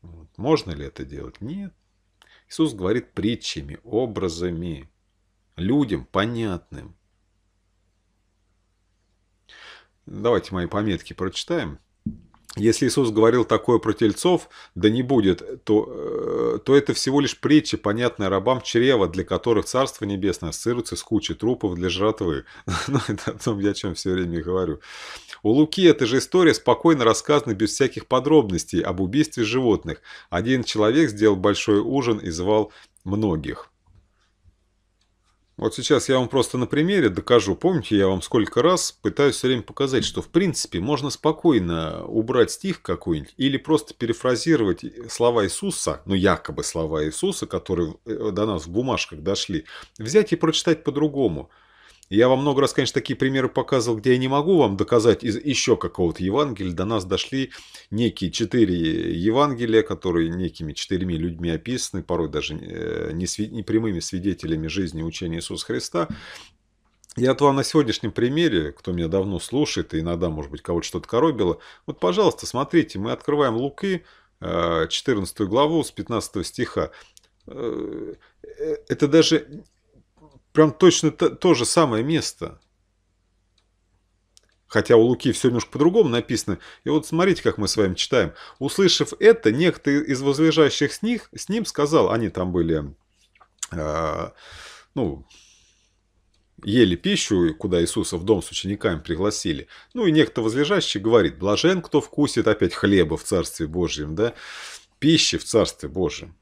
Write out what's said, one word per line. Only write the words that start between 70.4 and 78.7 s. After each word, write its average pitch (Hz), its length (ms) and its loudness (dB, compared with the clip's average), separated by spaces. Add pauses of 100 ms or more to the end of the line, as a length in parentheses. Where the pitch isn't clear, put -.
быть, 73 100 -12
кого-то 85 260 -4
что-то - 220 -8
коробило, 117 520 0 (260)
вот, 147 120 -12
пожалуйста, 180 460 2
смотрите, 143 540 0
мы 110 140 -4
открываем 135 440 0
Луки, 165 480 -4 (380)
э, 85 480 0
четырнадцатую 101 580 -2
главу 147 340 0
с - 80 -6
пятнадцатого 101 540 -6
стиха. - 460 -4 (560)
Э, - 680 -10 (280)
э, 151 340 -8 (120)